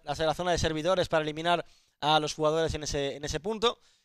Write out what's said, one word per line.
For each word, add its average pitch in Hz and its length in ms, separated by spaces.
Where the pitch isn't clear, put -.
hacia 151 220
la 151 80
zona 180 160
de 160 80
servidores 160 500
para 160 140
eliminar 160 420
a 156 180
los 151 160
jugadores 156 400
en 151 80
ese, 143 320
en 143 100
ese 147 140
punto, 214 400